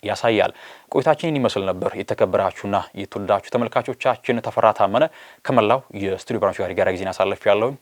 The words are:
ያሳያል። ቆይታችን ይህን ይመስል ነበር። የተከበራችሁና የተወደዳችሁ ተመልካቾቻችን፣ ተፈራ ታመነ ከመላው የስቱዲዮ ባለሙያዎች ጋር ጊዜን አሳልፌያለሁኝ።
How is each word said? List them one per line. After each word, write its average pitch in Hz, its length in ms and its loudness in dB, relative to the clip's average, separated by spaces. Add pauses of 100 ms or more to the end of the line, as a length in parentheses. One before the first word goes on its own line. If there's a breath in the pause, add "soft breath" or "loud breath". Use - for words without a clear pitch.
ያሳያል። 104 480 0 (380 loud breath)
ቆይታችን 151 360 2
ይህን 151 120 -2
ይመስል 104 260 0
ነበር። 92 320 -4
የተከበራችሁና 98 800 -2 (180)
የተወደዳችሁ 98 580 -4
ተመልካቾቻችን፣ 120 920 -2
ተፈራ 113 300 0
ታመነ 110 340 2 (380 loud breath)
ከመላው 120 380 2 (160)
የስቱዲዮ 98 420 -4
ባለሙያዎች 92 360 -2
ጋር 95 140 2
ጊዜን 92 220 -4
አሳልፌያለሁኝ። 101 680 0